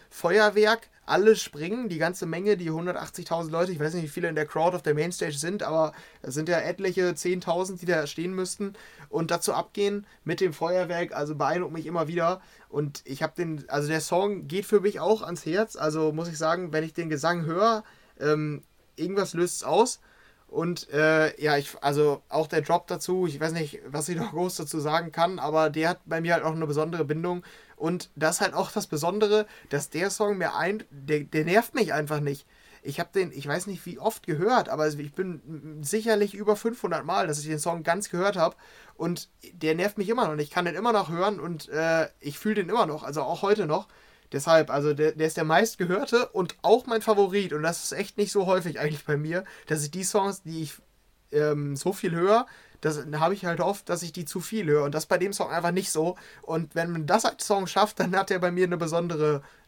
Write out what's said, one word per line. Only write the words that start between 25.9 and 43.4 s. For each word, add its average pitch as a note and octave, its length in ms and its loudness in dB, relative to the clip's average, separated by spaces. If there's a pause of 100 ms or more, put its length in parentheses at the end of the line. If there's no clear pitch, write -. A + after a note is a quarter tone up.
bei E3 140 -2
mir E3+ 120 2
halt C#3+ 100 2
auch D#3 120 0
eine D#3+ 100 -2
besondere D#3 400 0
Bindung. E3+ 380 -2 (320)
Und E3+ 400 -4
das D#3 220 2
ist - 40 0
halt F#3 140 0
auch F#3 160 -2
das G#3 160 -4
Besondere, G3+ 580 2 (240)
dass C#3 220 -4
der F3+ 180 -2
Song G#3 300 0
mir E3+ 160 0
ein-, F#3+ 340 -2
der, C#3+ 300 -2
der D3+ 260 -2
nervt G3+ 300 4
mich G#3+ 180 2
einfach D3+ 260 -2
nicht. C#3+ 280 -4 (340)
Ich C#3 180 -8
hab - 140 -6
den, F3+ 180 0
ich C#3 160 -10
weiß F3 200 -2
nicht, F#3+ 180 -10
wie F3 140 -12
oft G#3+ 260 -4
gehört, F#3+ 440 2
aber D3 180 0
ich D3 260 -6
bin D#3 720 -10
sicherlich G#3 500 0
über G#3 220 0
fünfhundert F3+ 500 -2
Mal, F#3+ 220 0
dass D3 100 -2
ich D3 80 -8
den D#3 140 -4
Song E3+ 240 -4
ganz F3 260 0
gehört F#3+ 260 0
hab. F3 200 2 (400)
Und E3 340 -4 (240)
der D#3+ 220 0
nervt G3+ 240 -2
mich G3 100 -2
immer A#3 180 2
noch. D3+ 140 -2
Ich D3 80 -4
kann F3 160 0
den E3+ 80 -2
immer A3 200 0
noch F#3+ 180 2
hören F#3 280 0
und, E3 300 -8
äh, D#3+ 380 2 (140)
ich D3 180 -10
fühl G#3+ 160 0
den F3+ 140 -2
immer G#3 180 4
noch, C#3+ 160 -6
also C#3+ 180 -4
auch D#3 220 -4